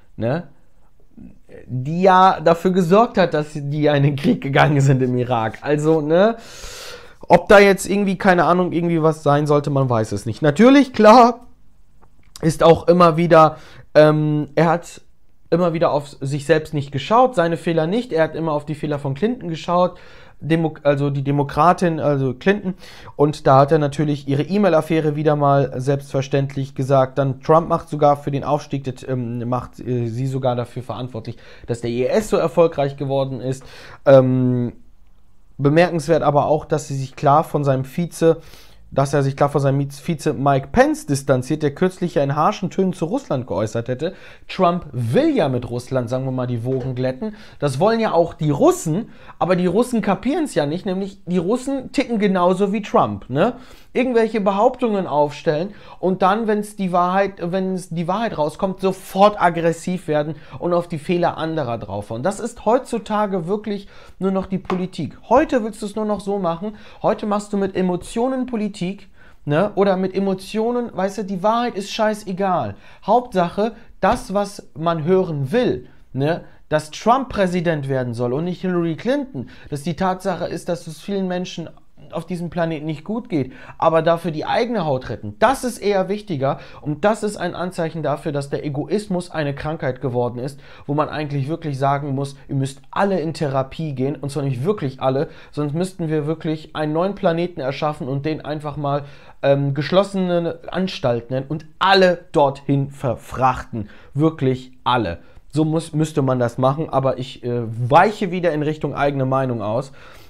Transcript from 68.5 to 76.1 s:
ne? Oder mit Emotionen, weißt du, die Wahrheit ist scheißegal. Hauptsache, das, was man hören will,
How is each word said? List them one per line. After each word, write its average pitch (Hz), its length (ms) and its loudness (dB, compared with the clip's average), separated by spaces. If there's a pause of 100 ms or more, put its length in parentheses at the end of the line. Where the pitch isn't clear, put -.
ne? 165 320 2
Oder 190 200 2
mit 185 160 -2
Emotionen, 214 800 -2
weißt 196 260 -4
du, 226 60 -6
die 185 200 -6
Wahrheit 233 320 0
ist 202 160 -8
scheißegal. 190 800 -2 (320)
Hauptsache, 214 720 0 (240)
das, 202 340 0
was 202 420 -4
man 165 280 -2
hören 160 480 0
will, 214 340 0 (260)